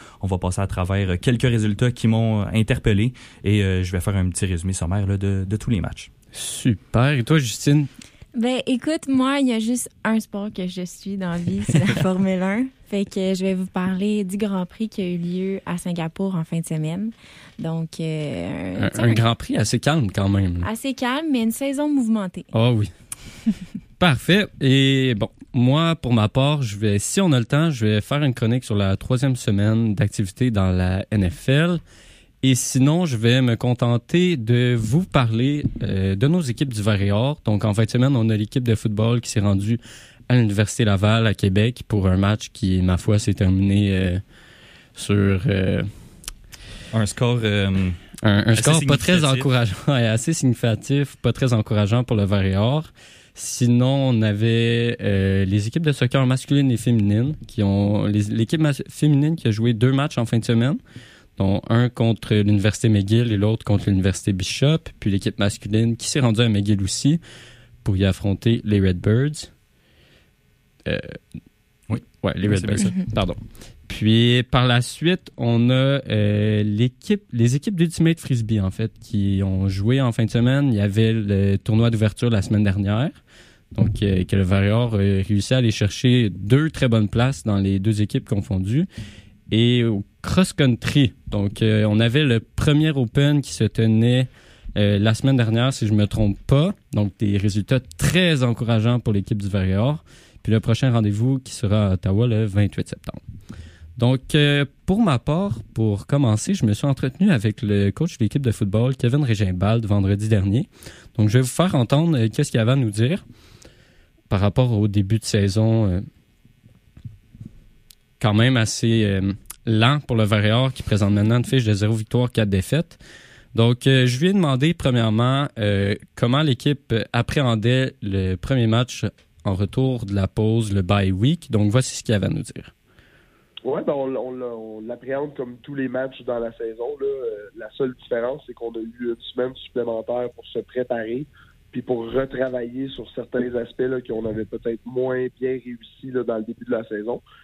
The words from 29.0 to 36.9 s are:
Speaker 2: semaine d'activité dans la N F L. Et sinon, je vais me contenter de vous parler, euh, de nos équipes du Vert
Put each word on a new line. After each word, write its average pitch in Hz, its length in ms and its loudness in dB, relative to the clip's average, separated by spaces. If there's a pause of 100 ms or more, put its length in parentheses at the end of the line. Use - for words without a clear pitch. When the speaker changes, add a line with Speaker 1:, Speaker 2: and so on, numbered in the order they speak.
Speaker 2:
semaine 110 600 0
d'activité 110 560 -2
dans 95 180 2
la 92 400 0
N 104 180 0
F - 220 -6
L. 160 300 2 (640)
Et 131 140 4
sinon, 147 500 2
je 131 120 -4
vais 117 240 4
me 117 160 2
contenter 127 800 0
de 120 360 0
vous 117 300 0
parler, 127 640 0 (180)
euh, 98 320 -2
de 101 100 0
nos 170 140 2
équipes 135 340 -4
du 107 80 -6
Vert 101 200 0